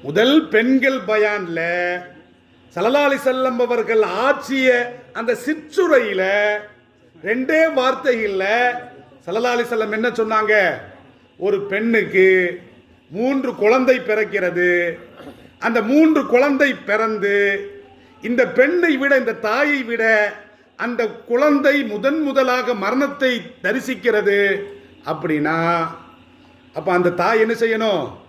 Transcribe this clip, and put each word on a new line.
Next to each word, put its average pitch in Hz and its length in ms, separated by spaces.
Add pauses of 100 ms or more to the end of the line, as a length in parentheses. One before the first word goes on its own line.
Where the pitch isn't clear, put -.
முதல் 214 340 (120)
பெண்கள் 254 520
பயான்ல 202 600 (1120)
ஸல்லல்லாஹு 262 340
அலைஹி 277 180
வஸல்லம் 254 340
அவர்கள் 233 420
ஆற்றிய 254 680 (460)
அந்த 233 200
சிற்றுரையில 254 880 (1000)
ரெண்டே 262 380 (140)
வார்த்தைகள்ல 233 720 (760)
ஸல்லல்லாஹு 233 340
அலைஹி 240 120
வஸல்லம் 220 240
என்ன 220 180
சொன்னாங்க? 214 440 (840)
ஒரு 196 220
பெண்ணுக்கு 202 680 (840)
மூன்று 254 440
குழந்தை 247 440
பிறக்கிறது. 180 1000 (600)
அந்த 226 220
மூன்று 294 440
குழந்தை 269 480
பிறந்து 202 600 (880)
இந்த 240 240
பெண்ணை 302 500
விட, 277 200
இந்த 226 160
தாயை 269 500
விட 226 200 (760)
அந்த 240 280
குழந்தை 285 680 (100)
முதன் 233 380
முதலாக 254 520
மரணத்தை 262 580 (300)
தரிசிக்கிறது 208 760 (680)
அப்படின்னா, 156 520 (1160)
அப்ப 156 180
அந்த 180 160
தாய் 180 300
என்ன 220 140
செய்யணும்? 220 500 (260)